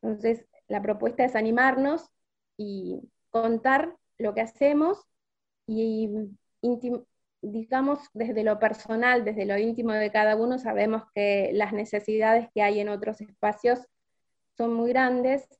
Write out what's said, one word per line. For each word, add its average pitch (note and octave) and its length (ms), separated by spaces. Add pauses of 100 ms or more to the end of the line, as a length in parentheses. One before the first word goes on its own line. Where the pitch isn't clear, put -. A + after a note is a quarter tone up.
Entonces, A3+ 440 (220)
la G#3 140
propuesta G#3+ 420
es B3 140
animarnos C4 720 (480)
y G3 420 (300)
contar A#3+ 680 (220)
lo G#3+ 160
que A3 80
hacemos D4 640 (580)
y, A3 440 (520)
intim-, A#3+ 440 (360)
digamos, C4 580 (140)
desde A3 300
lo G#3+ 160
personal, A3+ 640
desde G#3 220
lo G3+ 120
íntimo A3+ 360
de G#3+ 180
cada G#3+ 240
uno, A#3+ 240
sabemos A3 440 (120)
que G3+ 380
las G3+ 180
necesidades G#3+ 840
que G#3 100
hay G#3 180
en G#3 80
otros G#3 320
espacios G#3+ 580 (800)
son A#3 160
muy A#3 160
grandes C4 580 (120)